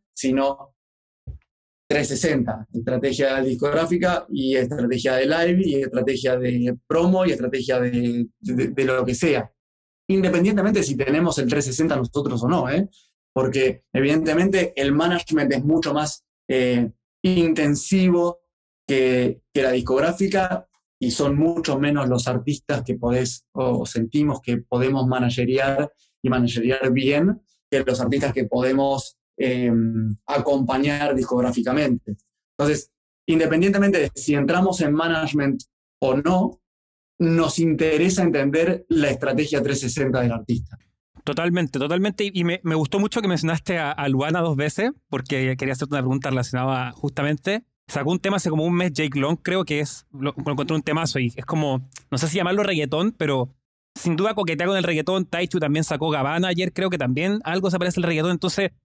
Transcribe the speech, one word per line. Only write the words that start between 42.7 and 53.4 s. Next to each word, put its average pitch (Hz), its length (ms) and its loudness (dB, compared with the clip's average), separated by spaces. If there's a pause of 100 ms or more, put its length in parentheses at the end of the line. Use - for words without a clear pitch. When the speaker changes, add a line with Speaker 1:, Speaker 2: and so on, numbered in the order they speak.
Speaker 2:
gustó 156 240 0
mucho 214 220 0
que 202 60 -2
mencionaste 165 500 -2
a, 151 140 -2
a 151 160 -4
Luana 143 320 0
dos 165 160 0
veces, 151 360 -2 (180)
porque 131 480 -2
quería 135 160 -2
hacerte 143 220 -4
una 139 60 0
pregunta 135 280 -2
relacionada 127 640 -2
justamente 147 760 -4 (220)
sacó 143 240 -4
un 185 80 -2
tema 196 180 -2
hace 180 120 -2
como 156 160 0
un 175 80 0
mes, 175 200 0
Jake 143 260 -2
Long, 151 220 0
creo 180 240 -2
que 147 140 -2
es, - 320 -8
lo, 139 220 -6 (120)
lo 147 60 -2
encontré 143 240 -2
un 151 60 0
temazo 156 380 -2
y 120 160 -2
es 135 100 -12
como, 139 440 -2 (200)
no 139 80 -4
sé 151 100 -2
si 160 100 -2
llamarlo 190 260 0
reggaetón, 165 480 -2
pero 139 420 -2 (420)